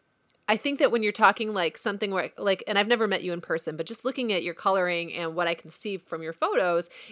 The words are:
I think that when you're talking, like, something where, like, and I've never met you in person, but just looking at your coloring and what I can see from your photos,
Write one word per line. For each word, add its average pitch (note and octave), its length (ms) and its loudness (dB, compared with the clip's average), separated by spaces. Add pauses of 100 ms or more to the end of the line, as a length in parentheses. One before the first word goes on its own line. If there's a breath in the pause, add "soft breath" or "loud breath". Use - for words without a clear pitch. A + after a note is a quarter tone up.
(480)
I A3 100 4
think C#4+ 220 -2
that C4+ 100 6
when A3+ 120 2
you're G#3 100 0
talking, G#3+ 420 4
like, E3+ 240 0
something G3+ 320 -2
where, F3 260 -2
like, G3 300 0
and G3+ 120 2
I've G#3 100 4
never A3+ 200 4
met - 140 0
you F3+ 100 -4
in E3+ 80 -4
person, E3 380 -4
but D#3+ 80 -4
just - 180 -12
looking B3+ 280 -2
at F3+ 100 0
your E3 100 -4
coloring F3 640 0
and E3 200 -6
what E3+ 120 0
I E3+ 80 0
can E3 160 -18
see G3+ 260 -8
from E3 260 -8
your D#3+ 120 -6
photos, F#3 560 2 (220 loud breath)